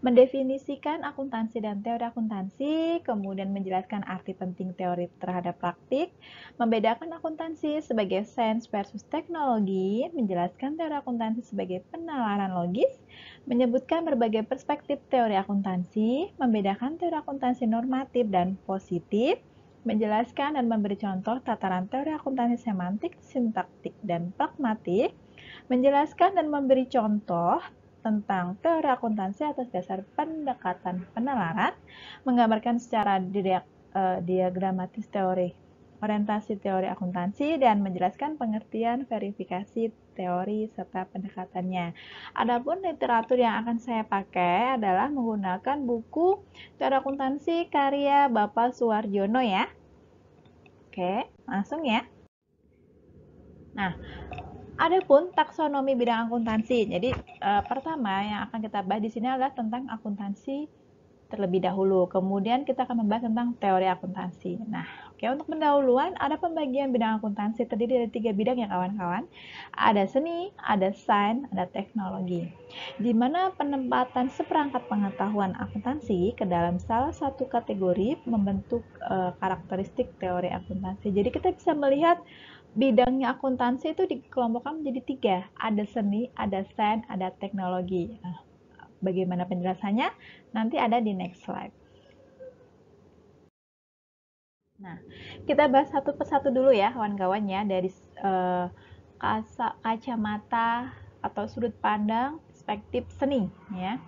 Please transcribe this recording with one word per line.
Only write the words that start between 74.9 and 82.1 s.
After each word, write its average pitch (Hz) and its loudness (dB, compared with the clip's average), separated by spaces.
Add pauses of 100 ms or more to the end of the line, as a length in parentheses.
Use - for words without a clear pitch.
akuntansi 214 -2
ke 190 0
dalam 175 2
salah 240 0
satu 269 -4
kategori 208 0
membentuk, 202 0 (160)
eh, 185 -2
karakteristik 190 -4
teori 180 -2
akuntansi. 190 -6
Jadi 202 2
kita - 2
bisa 349 0
melihat 294 4 (560)